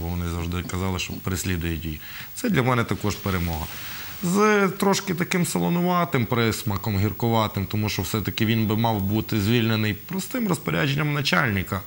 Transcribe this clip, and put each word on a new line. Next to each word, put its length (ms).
бо 60
вони 220
завжди 340
казали, 360
що 140
переслідують 720
її. 140
Це 140
для 140
мене 200
також 320
перемога. 500
З 440
трошки 460
таким 320
солонуватим 800
присмаком, 760
гіркуватим, 640
тому 240
що 120
все-таки 440
він 220
би 100
мав 240
бути 400
звільнений 520
простим 540
розпорядженням 680
начальника, 720